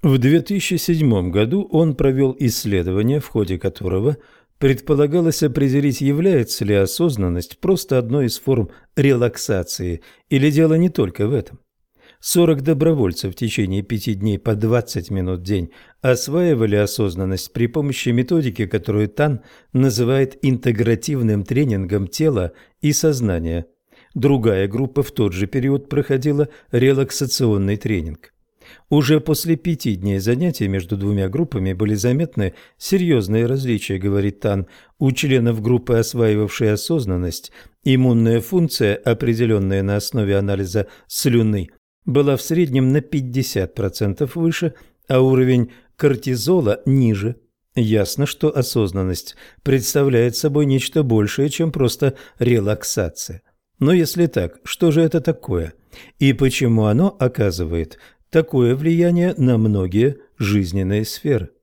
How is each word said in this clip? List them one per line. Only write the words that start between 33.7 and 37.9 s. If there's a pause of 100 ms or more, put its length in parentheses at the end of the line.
говорит
Тан. (320)
У
членов
группы,
осваивавшей
осознанность, (320)
иммунная